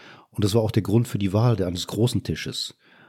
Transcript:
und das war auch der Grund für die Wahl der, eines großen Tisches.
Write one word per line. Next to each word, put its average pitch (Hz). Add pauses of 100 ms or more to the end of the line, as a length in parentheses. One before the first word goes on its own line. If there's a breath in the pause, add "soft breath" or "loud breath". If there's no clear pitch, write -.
(300 loud breath)
und 101
das 95
war 113
auch 107
der 104
Grund 117
für 107
die 98
Wahl 113
der, 95
eines 87
großen 101
Tisches. - (320 soft breath)